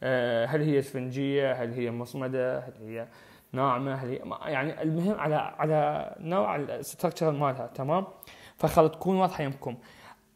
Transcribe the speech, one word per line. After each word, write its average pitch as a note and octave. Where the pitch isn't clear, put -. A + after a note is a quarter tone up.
آه، A#2+
هل D3
هي D3+
اسفنجيه؟ C3+
هل A#2+
هي A#2+
مصمده؟ B2+
هل B2+
هي A2+
ناعمه؟ C3
هل C3
هي C3
ما-، -
يعني D3
المهم E3+
على، D3+
على D3+
نوع F#3+
الستركتشر D#3+
مالها. C3+
تمام؟ D#3+
فخلت D#3+
تكون F#3
واضحه F#3
يمكم. C3+